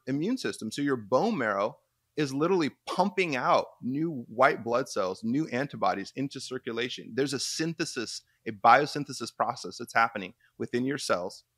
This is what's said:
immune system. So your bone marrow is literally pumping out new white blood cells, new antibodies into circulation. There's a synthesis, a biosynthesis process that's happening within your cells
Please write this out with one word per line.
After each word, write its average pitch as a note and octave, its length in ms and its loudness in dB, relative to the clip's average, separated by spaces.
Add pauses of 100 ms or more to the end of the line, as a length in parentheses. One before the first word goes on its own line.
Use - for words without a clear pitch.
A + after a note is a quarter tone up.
immune E3 320 0
system. A2 340 -6
So C#3+ 120 -4
your C#3 140 2
bone C#3 380 2
marrow G#2+ 440 0 (360)
is D3 160 0
literally D#3 400 2 (140)
pumping F#3 500 0
out C#3 300 4 (160)
new C#3 460 -2
white B2+ 360 4
blood A#2+ 240 0
cells, F#2 360 -2
new C3+ 240 0
antibodies G#2+ 680 -2
into C3+ 240 -6
circulation. A#2+ 760 -6
There's C3+ 180 2
a A#2+ 60 -2
synthesis, - 840 -4 (260)
a A2+ 40 -4
biosynthesis C3 840 4
process A2 440 -4
that's - 160 -6
happening A2+ 400 2 (240)
within B2 260 -2
your C#3+ 140 -2
cells F#2 440 -2 (140)